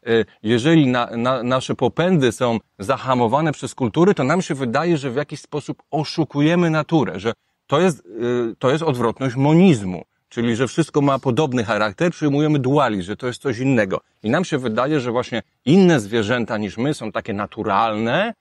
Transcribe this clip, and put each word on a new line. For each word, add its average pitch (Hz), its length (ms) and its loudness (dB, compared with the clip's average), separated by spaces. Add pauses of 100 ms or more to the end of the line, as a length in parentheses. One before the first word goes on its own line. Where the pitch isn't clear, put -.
e, 113 180 2 (180)
jeżeli 131 440 4
na-, 123 300 0
na-, 123 260 -2
nasze 127 320 -2
popędy 143 560 2
są 117 280 -2 (200)
zahamowane 127 720 0
przez - 240 -10
kultury, 160 380 2
to - 100 0
nam 156 180 0
się 170 140 -4
wydaje, 139 420 0
że 135 140 -6
w 113 40 -6
jakiś 147 260 -6
sposób - 500 -10
oszukujemy 160 800 0
naturę, 143 500 0
że 107 140 -2 (340)
to 143 140 2
jest, 175 180 2
e, - 40 -20 (560)
to 127 120 2
jest 156 120 -2
odwrotność 123 520 -2
monizmu. 135 680 4 (260)
Czyli, 117 260 -2
że 120 120 -2
wszystko 151 340 0
ma 139 180 2
podobny 127 440 0
charakter, 107 480 -2
przyjmujemy 151 480 0
dualizm, 127 440 0
że 98 120 -8
to 127 120 -8
jest 120 140 -10
coś 117 180 -4
innego. 117 420 0 (220)
I 107 60 -4
nam 165 160 0
się 160 120 -4
wydaje, 127 420 -2
że 123 120 -6
właśnie 120 300 -4 (240)
inne 170 340 6
zwierzęta 110 580 -2
niż 104 200 -6
my 135 160 -2
są 110 180 -8
takie 113 220 -6
naturalne 110 1080 -2